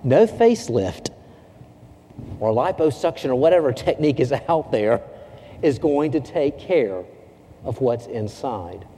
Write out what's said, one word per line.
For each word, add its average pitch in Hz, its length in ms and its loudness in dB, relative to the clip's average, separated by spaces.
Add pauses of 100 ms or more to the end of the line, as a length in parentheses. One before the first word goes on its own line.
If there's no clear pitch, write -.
no 147 220 6
facelift 214 840 0 (1300)
or 110 120 0
liposuction 160 760 0
or 127 60 2
whatever 151 380 4
<laughs> - 0 -
technique 151 460 0
is 127 120 2
out 156 400 -2
there 110 300 2 (600)
is 147 160 2
going 147 360 0
to 160 60 0
take 143 380 -2
care 101 460 0 (600)
of - 160 -6
what's 120 280 0
inside. 101 800 -8 (100)